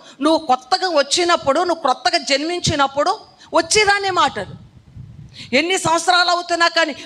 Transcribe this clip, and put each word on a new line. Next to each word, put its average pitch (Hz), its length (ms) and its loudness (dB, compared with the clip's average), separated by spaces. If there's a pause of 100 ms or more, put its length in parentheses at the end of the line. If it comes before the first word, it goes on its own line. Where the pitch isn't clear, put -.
(200)
నువ్వు 320 260 2
కొత్తగా - 420 0
వచ్చినప్పుడు, 320 720 2
నువ్వు 359 220 -2
కొత్తగా 277 360 0
జన్మించినప్పుడు 294 1000 -2 (340)
వచ్చి 415 280 2
రాని 403 280 0
మాటలు. 277 440 -2 (1000)
ఎన్ని 349 220 0
సంవత్సరాలు 349 520 2
అవుతున్నా 349 380 2
కానీ 320 260 0 (120)